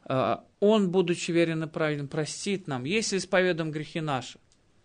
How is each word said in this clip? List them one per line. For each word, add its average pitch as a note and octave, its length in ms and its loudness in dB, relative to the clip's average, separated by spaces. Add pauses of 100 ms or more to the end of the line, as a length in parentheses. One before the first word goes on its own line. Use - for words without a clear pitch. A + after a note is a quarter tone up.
э, A#2 320 0 (200)
«Он, G3+ 320 6
будучи F3 400 2
верен E3 320 2
и D#3+ 60 -6
праведен, D3+ 400 -2
простит F3 580 -4
нам». B2+ 180 -4
Если G3+ 340 0
исповедуем F3 520 0
грехи D3+ 300 -6
наши, D3 380 -4 (460)